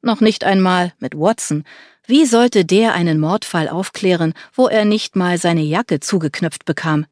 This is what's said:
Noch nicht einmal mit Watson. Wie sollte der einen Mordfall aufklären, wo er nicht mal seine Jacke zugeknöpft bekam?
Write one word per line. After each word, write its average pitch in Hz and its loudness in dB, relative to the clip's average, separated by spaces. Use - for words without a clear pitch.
Noch 226 0
nicht - 2
einmal 185 2
mit 127 -10
Watson. 156 -2
Wie 294 4
sollte 233 2
der 208 2
einen 170 0
Mordfall 165 -2
aufklären, 170 -2
wo 254 2
er 214 2
nicht 208 0
mal 180 0
seine 170 0
Jacke 156 -2
zugeknöpft 165 -4
bekam? 151 -2